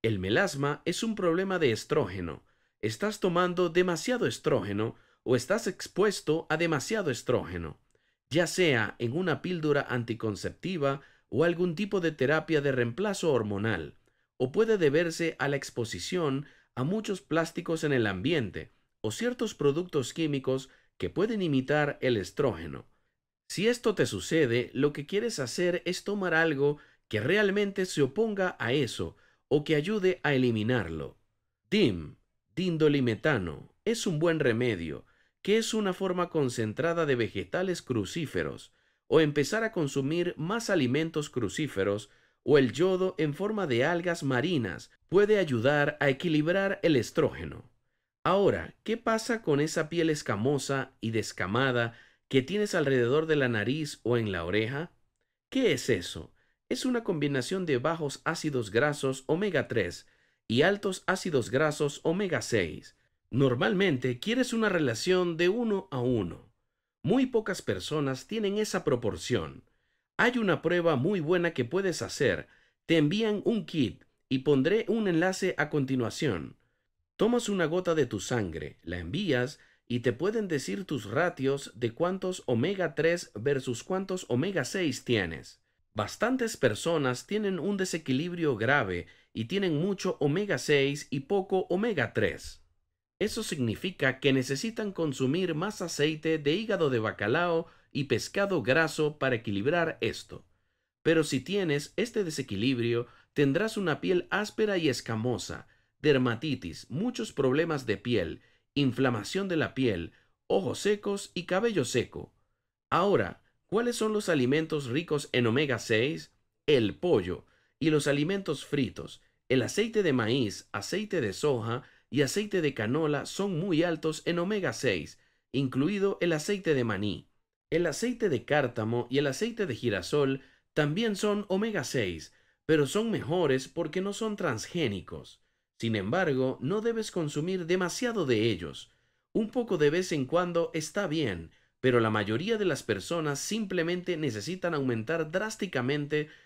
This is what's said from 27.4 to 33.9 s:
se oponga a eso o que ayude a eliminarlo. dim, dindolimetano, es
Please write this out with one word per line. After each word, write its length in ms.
se 160
oponga 580
a 140
eso 420
o 160
que 120
ayude 480
a 100
eliminarlo. 840
dim, 480
dindolimetano, 1160
es 220